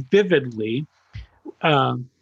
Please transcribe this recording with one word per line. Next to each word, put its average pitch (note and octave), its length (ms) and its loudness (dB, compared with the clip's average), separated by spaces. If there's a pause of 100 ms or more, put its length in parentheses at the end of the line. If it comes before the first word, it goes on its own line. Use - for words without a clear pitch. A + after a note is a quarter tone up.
(100)
vividly, C3 760 0 (760)
um, B2+ 460 0 (140)